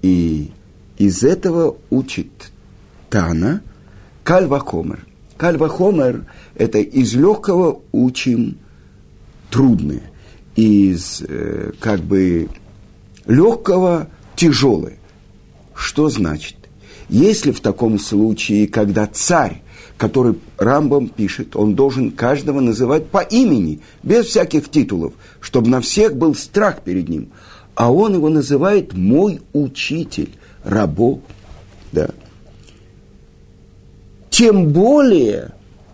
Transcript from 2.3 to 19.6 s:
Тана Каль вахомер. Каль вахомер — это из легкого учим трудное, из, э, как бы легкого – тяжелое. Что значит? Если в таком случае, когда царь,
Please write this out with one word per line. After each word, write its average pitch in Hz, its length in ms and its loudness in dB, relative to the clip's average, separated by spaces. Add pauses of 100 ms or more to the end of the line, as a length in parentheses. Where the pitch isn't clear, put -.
Тана 92 520 -2 (600)
Каль 180 220 2
вахомер. 139 600 -4 (300)
Каль 165 220 0
вахомер — 147 680 0 (300)
это 107 220 0
из 107 360 0
легкого 180 680 2 (100)
учим 120 680 -2 (920)
трудное, 87 540 0 (520)
из, 101 720 2
э, 73 540 -8
как 104 180 -2
бы 87 480 0 (800)
легкого – 180 840 2 (300)
тяжелое. 127 640 0 (760)
Что - 320 -2
значит? 82 480 -6 (540)
Если 151 420 2
в - 80 -4
таком 110 400 -2
случае, 104 720 0
когда 104 360 0
царь, 127 560 -2 (360)